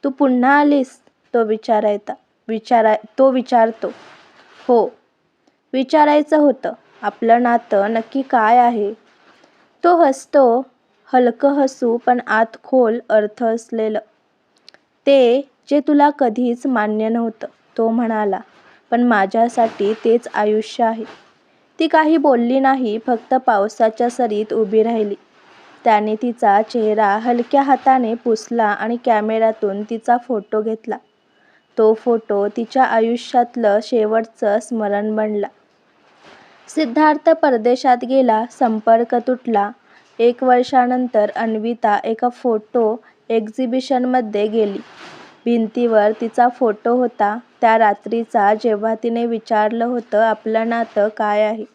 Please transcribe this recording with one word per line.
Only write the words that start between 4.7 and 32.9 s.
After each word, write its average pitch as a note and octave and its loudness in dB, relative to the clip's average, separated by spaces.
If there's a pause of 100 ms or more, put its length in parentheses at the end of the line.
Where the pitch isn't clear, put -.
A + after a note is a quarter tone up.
विचारायचं D4 2
होतं, D4 0 (300)
"आपलं A3+ 0
नातं A3+ 0
नक्की A3+ -4
काय A#3+ 2
आहे?" A#3 0 (920)
तो F4 4
हसतो, C4+ 2 (460)
हलकं B3+ 2
हसू, C4+ 0 (100)
पण B3 2
आत A3 -2
खोल A#3+ 0 (100)
अर्थ G#3+ 0
असलेलं. A3 -4 (1040)
"ते C4 4 (300)
जे C#4+ 2
तुला C#4+ 4
कधीच B3 -2
मान्य G#3+ -2
नव्हतं," A3+ -4 (320)
तो A3+ 0
म्हणाला, A3 -2 (500)
"पण A#3+ 0
माझ्यासाठी A3+ 0
तेच A#3 0
आयुष्य G#3+ -2
आहे." A3 -4 (720)
ती D#4+ -2
काही D#4+ 2
बोलली C4 2
नाही, B3+ 0
फक्त A#3+ -4
पावसाच्या A3+ 0
सरीत G#3+ -4
उभी A3 0
राहिली. G#3+ -2 (720)
त्याने G#3+ 0
तिचा A3 0
चेहरा G#3+ -2
हलक्या A#3+ 0
हाताने C4 2
पुसला A#3 -2
आणि G#3+ -2
कॅमेऱ्यातून A3 -2
तिचा A#3 -2
फोटो A3 -4
घेतला. A3 -8 (800)
तो A3 4
फोटो A3 -2
तिच्या A#3+ -2
आयुष्यातलं A#3 0